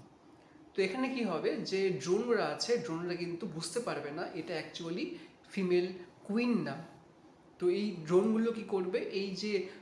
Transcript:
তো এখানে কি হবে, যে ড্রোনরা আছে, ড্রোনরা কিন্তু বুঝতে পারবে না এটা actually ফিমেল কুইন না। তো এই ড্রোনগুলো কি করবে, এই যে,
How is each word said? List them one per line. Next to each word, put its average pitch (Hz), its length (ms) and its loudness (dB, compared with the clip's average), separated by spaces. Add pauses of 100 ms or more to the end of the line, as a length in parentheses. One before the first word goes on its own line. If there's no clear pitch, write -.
(720)
তো - 80 0
এখানে 254 280 0
কি 254 140 -2
হবে, 185 340 0
যে 190 320 0
ড্রোনরা 190 560 2
আছে, 151 320 0
ড্রোনরা 165 380 -2
কিন্তু 170 320 -4
বুঝতে 160 320 -4
পারবে 151 320 -4
না 160 120 -4 (120)
এটা 160 260 -6
actually 170 440 -6 (460)
ফিমেল 180 420 2 (300)
কুইন 233 380 2
না। 143 140 -4 (840)
তো 180 100 4
এই 202 360 2
ড্রোনগুলো 220 460 6
কি 220 120 -6
করবে, 190 360 0
এই 196 360 -2
যে, 196 340 -2 (120)